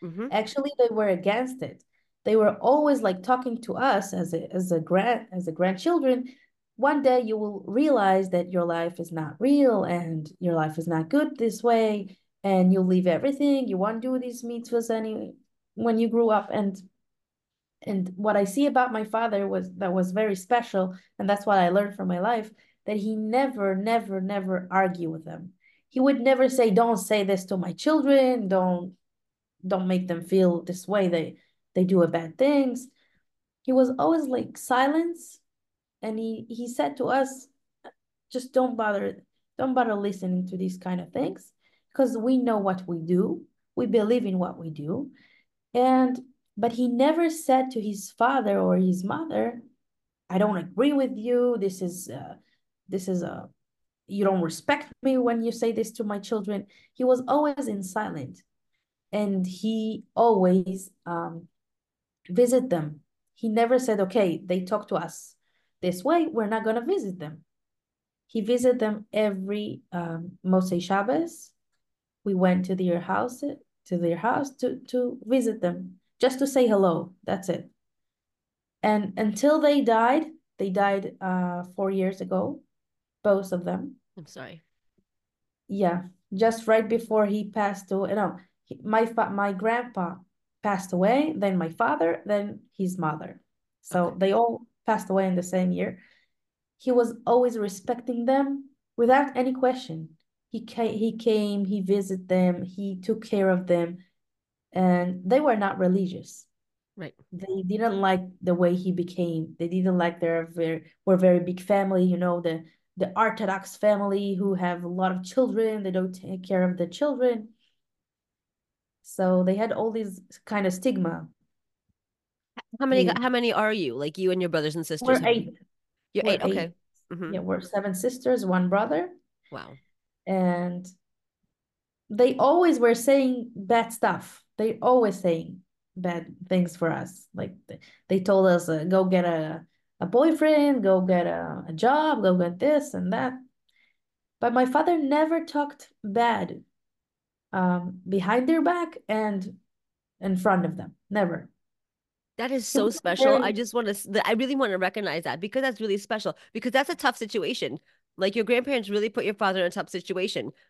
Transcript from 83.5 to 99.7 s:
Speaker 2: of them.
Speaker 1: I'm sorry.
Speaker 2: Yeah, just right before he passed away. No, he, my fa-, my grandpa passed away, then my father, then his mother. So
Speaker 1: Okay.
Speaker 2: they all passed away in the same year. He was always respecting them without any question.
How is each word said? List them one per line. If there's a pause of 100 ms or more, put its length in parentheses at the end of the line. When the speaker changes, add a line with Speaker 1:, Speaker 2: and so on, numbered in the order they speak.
Speaker 2:
of
them. (200)
Speaker 1:
I'm
sorry. (1040)
Speaker 2:
Yeah, (300)
just
right
before
he
passed
away.
No, (260)
he,
my
fa-,
my
grandpa (460)
passed
away,
then
my
father,
then (160)
his
mother. (400)
So
Speaker 1:
Okay.
Speaker 2:
they
all (200)
passed
away
in
the
same
year. (800)
He
was (100)
always
respecting
them (280)
without
any
question. (320)